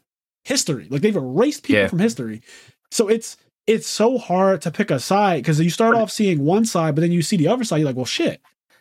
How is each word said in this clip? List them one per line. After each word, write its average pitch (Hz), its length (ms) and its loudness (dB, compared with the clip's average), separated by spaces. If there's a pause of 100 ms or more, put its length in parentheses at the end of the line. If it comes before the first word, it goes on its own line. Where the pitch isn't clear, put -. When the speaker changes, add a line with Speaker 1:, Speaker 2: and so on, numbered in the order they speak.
(440)
Speaker 1:
history. 147 460 -4
Like, 135 120 -4
they've 214 140 2
erased 165 480 0
people 214 200 2
Speaker 2:
Yeah. - 40 2
Speaker 1:
from 170 120 -2
history. 135 420 -2 (500)
So 214 160 2
it's, 226 300 -2 (300)
it's 220 200 0
so 247 300 0
hard 190 460 0
to 170 80 -4
pick 196 200 -4
a 139 80 0
side 190 460 0
'cause 156 160 2
you 175 80 2
start 226 260 2
Speaker 2:
But 226 60 2
Speaker 1:
off 220 100 -2
seeing 180 320 0
one 196 220 2
side, 160 300 -2
but 156 60 0
then 170 120 2
you 175 80 2
see 190 160 -2
the 151 100 2
other 247 160 0
side. 175 140 -2
You're 151 100 2
like, 127 80 -4
"Well, 127 100 -4
shit." - 360 -4 (400)